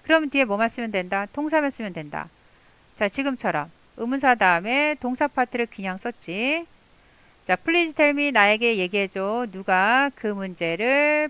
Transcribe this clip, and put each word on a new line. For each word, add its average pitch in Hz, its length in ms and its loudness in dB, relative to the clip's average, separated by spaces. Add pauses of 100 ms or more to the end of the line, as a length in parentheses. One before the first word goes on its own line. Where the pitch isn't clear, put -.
그러면 311 260 2
뒤에 269 140 2
뭐만 214 240 0
쓰면 226 220 -8
된다? 196 420 -2
동사만 294 380 0
쓰면 214 220 -8
된다. 156 360 -10 (680)
자, 202 120 0
지금처럼 196 640 -4 (260)
의문사 254 400 2
다음에 226 640 2
동사 254 280 -2
파트를 240 380 -4
그냥 190 300 -8
썼지. 240 680 -6 (800)
자, 185 120 2
please 330 380 0
tell 294 220 4
me, 285 140 0
나에게 220 480 4
얘기해줘. 196 720 -2
누가 202 640 2
그 - 140 -8
문제를 214 1000 0